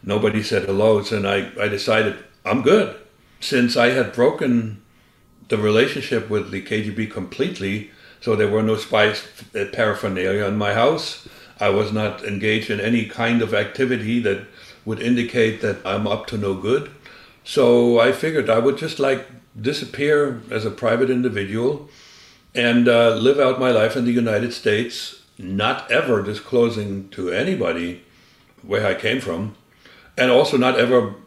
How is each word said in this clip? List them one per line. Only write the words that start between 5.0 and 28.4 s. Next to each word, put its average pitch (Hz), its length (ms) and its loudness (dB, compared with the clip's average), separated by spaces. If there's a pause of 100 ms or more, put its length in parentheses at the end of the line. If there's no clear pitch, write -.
the 110 100 -2
relationship 110 720 0
with 104 220 -4
the 98 100 -6
K 107 220 -4
G 104 80 -6
B 107 160 -6
completely, 101 840 -6 (320)
so 110 140 0
there 104 120 2
were 107 140 2
no 110 140 2
spy 107 400 0 (580)
paraphernalia 101 720 -2
in 104 120 -2
my 101 180 -2
house. 147 520 0 (320)
I 104 100 2
was 104 220 0
not 107 320 -4
engaged 107 460 -2
in 101 100 -4
any 110 280 0
kind 117 340 0
of 107 140 -2
activity 117 640 -2
that 98 260 -2 (400)
would 110 160 -6
indicate 117 600 0
that 101 220 -4
I'm 101 220 -2
up 104 220 -4
to 117 100 -6
no 98 160 -2
good. 113 380 -2 (520)
So 120 560 4
I 120 120 6
figured 147 400 -2
I 113 80 4
would 131 180 2
just, 151 220 -8
like, 135 260 0 (340)
disappear 143 840 0 (100)
as 110 120 -4
a 110 60 -2
private 120 400 0
individual. 120 800 -2 (800)
And, 120 200 4
uh, 117 280 6 (120)
live 139 180 4
out 131 200 0
my 127 60 4
life 110 280 2
in 120 60 0
the 120 200 2
United 113 280 0
States, 110 420 -2 (420)
not 98 400 -2 (220)
ever 123 180 2 (140)
disclosing 110 600 -2 (180)
to - 120 -12 (220)
anybody 87 460 -2 (840)